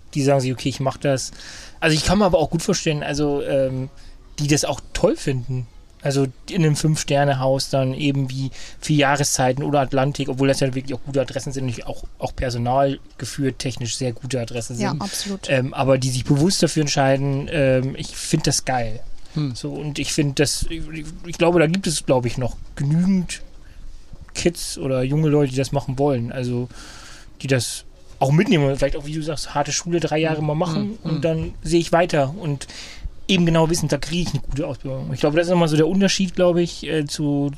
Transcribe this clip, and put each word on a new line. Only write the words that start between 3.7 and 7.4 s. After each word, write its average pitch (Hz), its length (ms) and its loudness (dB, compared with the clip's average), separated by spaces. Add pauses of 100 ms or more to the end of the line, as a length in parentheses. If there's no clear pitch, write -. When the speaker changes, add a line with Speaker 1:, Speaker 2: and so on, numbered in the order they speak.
Speaker 1:
die 147 80 0
das 143 180 2
auch 139 160 -4 (120)
toll 220 220 2
finden. 127 520 -4 (340)
Also 139 260 2 (240)
in - 120 2
einem 151 120 4
Fünf-Sterne-Haus 139 960 2